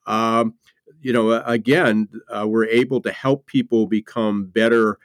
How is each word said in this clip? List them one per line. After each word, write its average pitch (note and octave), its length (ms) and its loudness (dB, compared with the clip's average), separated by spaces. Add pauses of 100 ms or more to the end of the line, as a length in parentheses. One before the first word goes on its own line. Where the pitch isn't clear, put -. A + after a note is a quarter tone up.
um, A2+ 480 -2 (460)
you B2+ 120 -2
know, A2+ 180 4
a-, A2+ 140 0
again, A#2 640 0 (180)
uh, G#2+ 180 -6
we're A2 200 0
able B2 360 2
to G2+ 100 -6
help C#3 340 -2
people A#2 420 0
become G#2+ 600 -4
better A2 580 2